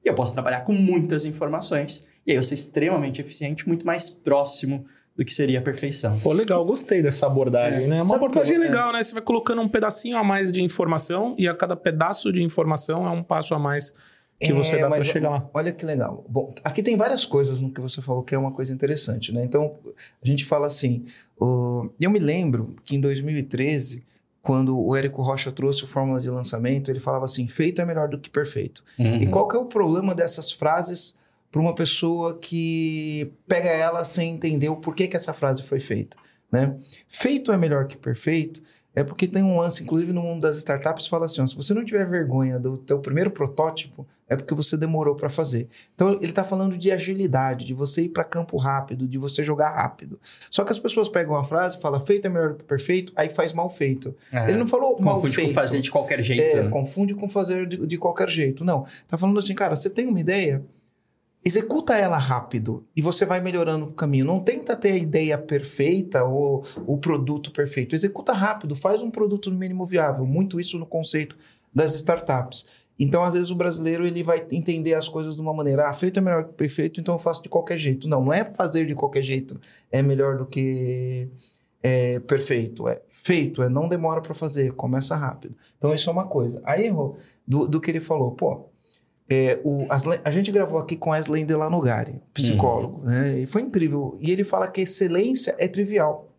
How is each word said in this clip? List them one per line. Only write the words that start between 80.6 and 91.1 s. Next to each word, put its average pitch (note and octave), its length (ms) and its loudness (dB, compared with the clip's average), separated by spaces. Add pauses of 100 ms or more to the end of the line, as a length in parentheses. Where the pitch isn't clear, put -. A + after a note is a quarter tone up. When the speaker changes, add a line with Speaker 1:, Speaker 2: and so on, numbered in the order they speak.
Speaker 3:
é, B2 380 2
perfeito. A#2+ 680 0
É A#2 200 -2
feito, D3 540 0
é B2 60 2
não D3 200 0
demora D#3+ 320 0
pra D#3+ 140 -10
fazer, C#3 380 -2
começa C3 420 -2
rápido. - 400 -6 (240)
Então, D3+ 160 2
isso D3+ 160 -2
é - 20 0
uma F#3 140 0
coisa. A#2+ 380 -2
Aí, F#3+ 240 2
Rô, D3 280 -2 (300)
do, D3 220 2
do D#3 120 0
que E3+ 100 -4
ele E3 100 -2
falou, C#3 320 0
pô, - 320 -2 (640)
É, C3 360 4
o, C#3+ 240 0
as C3+ 160 2
le-, E3+ 200 0
a D3+ 60 0
gente G3 220 2
gravou E3+ 260 2
aqui D#3 180 -4
com D#3+ 140 -4